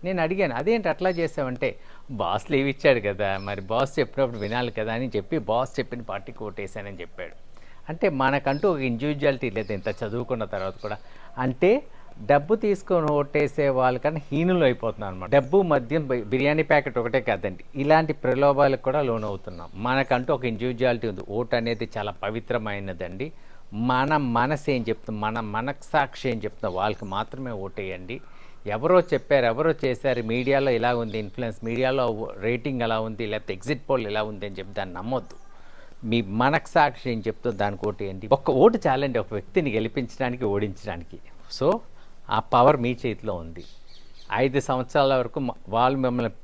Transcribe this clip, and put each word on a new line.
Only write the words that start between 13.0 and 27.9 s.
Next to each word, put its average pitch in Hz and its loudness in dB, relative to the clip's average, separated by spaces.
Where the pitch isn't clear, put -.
ఓటేసే 147 2
వాళ్ళకన్నా 131 2
హీనులు 170 4
అయిపోతున్నాం 107 0
అనమాట. 92 -6
డబ్బు, 139 6
మద్యం, 147 2
బి-, 123 0
బిర్యానీ 139 2
ప్యాకెట్ 143 4
ఒకటే 117 2
కాదండి, 101 -2
ఇలాంటి 156 6
ప్రలోభాలకు 135 4
కూడా 135 0
లోనవుతున్నాం. 101 -4
మనకంటూ 127 2
ఒక 127 -4
ఇండివిడ్యువాలిటీ 120 0
ఉంది. 95 -6
ఓటు 117 -2
అనేది 117 -2
చాలా 104 -4
పవిత్రమైనదండి. 101 -4
మన 127 2
మనసు 135 2
ఏం 127 2
చెప్తుంది, 110 -4
మన 110 -2
మనస్సాక్షి 127 -2
ఏం 120 -2
చెప్తుందో 104 -6
వాళ్ళకి 101 -2
మాత్రమే 110 -6
ఓటేయండి. 95 -8